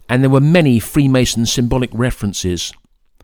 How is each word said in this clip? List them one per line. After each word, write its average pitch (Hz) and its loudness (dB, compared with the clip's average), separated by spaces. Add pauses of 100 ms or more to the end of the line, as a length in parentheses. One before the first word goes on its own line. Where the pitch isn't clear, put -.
and 127 0
there 135 2
were 135 4
many 147 4
Freemason 127 0
symbolic 123 -2
references. 101 -6 (500)